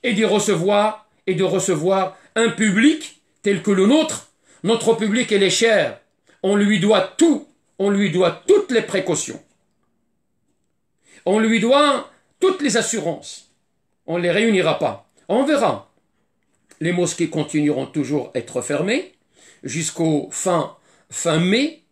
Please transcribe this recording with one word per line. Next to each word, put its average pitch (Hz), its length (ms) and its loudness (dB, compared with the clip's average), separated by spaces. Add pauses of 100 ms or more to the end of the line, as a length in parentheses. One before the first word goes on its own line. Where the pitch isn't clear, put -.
et 233 120 -2
d'y 208 100 0
recevoir, 208 840 0 (180)
et 185 80 -2
de 175 80 0
recevoir 185 760 -2 (180)
un 226 140 2
public 220 720 0 (220)
tel 196 180 -2
que 208 100 -2
le 190 140 4
nôtre. 311 460 0 (320)
Notre 226 300 0
public, 220 380 -2
il 196 120 2
est 190 60 2
cher. 196 500 0 (420)
On 190 140 0
lui 202 240 2
doit 196 380 2
tout. 320 300 2 (300)
On 196 120 0
lui 202 220 2
doit 170 360 0
toutes 415 240 4
les 233 100 2
précautions. - 600 -4 (1800)
On 202 140 2
lui 220 200 2
doit 262 500 2 (300)
toutes 370 220 2
les 233 160 0
assurances. - 760 -6 (560)
On 165 100 -4
ne 175 60 -2
les 175 80 0
réunira 185 480 2
pas. - 300 -6 (180)
On 240 160 0
verra. 262 480 -2 (880)
Les 170 140 -2
mosquées 170 360 -2
continueront 147 580 -2
toujours 143 460 -4
à 127 60 -4
être - 220 -8
fermées 208 520 -4 (500)
jusqu'au 156 680 -4
fin, 170 440 -2 (360)
fin 160 260 -2
mai. 226 440 0 (100)